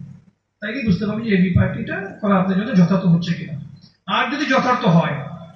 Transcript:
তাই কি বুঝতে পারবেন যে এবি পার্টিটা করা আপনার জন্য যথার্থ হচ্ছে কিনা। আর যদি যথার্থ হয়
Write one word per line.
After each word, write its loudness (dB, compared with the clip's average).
তাই -8
কি -6
বুঝতে 0
পারবেন -4
যে -4
এবি 4
পার্টিটা -2
করা 2
আপনার 0
জন্য -2
যথার্থ 4
হচ্ছে 2
কিনা। -8
আর -2
যদি -4
যথার্থ 0
হয় 4